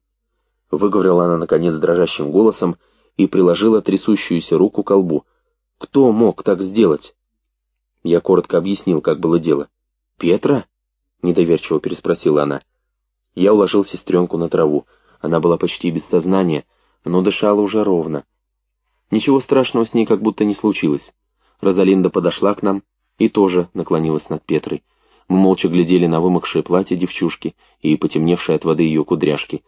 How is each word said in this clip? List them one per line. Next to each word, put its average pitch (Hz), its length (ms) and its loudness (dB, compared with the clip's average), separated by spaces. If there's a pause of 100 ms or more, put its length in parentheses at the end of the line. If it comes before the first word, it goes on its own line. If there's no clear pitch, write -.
(720)
выговорила 92 540 2
она, 85 120 0
наконец, 85 380 0
дрожащим 80 560 -2
голосом 95 440 2 (400)
и 95 120 2
приложила 95 520 2
трясущуюся 95 800 -2
руку 98 240 0
к - 60 -8
колбу. 92 360 0 (540)
«Кто 135 320 2
мог 107 320 0
так 95 200 -2
сделать?» 95 540 0 (880)
Я 85 180 2
коротко 90 380 0
объяснил, 90 420 -2
как 76 200 -4
было 85 180 0
дело. 76 300 -2 (500)
«Петра?» — 104 480 0 (560)
недоверчиво 85 580 0
переспросила 80 640 -2
она. 71 180 -4 (760)
Я 98 180 4
уложил 101 300 2
сестренку 90 520 -2
на 82 120 -4
траву. 76 380 0 (340)
Она 80 180 -2
была 82 200 2
почти 87 340 -4
без 80 120 -6
сознания, 90 600 0 (400)
но 90 180 0
дышала 104 380 2
уже 104 240 -2
ровно. 80 400 -2 (880)
Ничего 135 260 2
страшного 127 460 0
с - 100 -6
ней 113 120 2
как 104 160 0
будто 107 220 -2
не 104 100 0
случилось. 80 600 -4 (460)
Розалинда 95 500 2
подошла 90 440 -2
к - 80 -8
нам 101 200 -2 (360)
и 110 100 2
тоже 90 460 2
наклонилась 80 560 -2
над 78 140 -8
Петрой. 78 380 -6 (460)
Мы 92 100 2
молча 95 300 2
глядели 87 380 2
на 82 140 0
вымокшее 85 420 0
платье 92 340 -2
девчушки 87 580 -6 (260)
и 78 160 0
потемневшие 82 600 0
от - 80 -8
воды 80 180 0
ее 78 220 0
кудряшки. 76 640 -2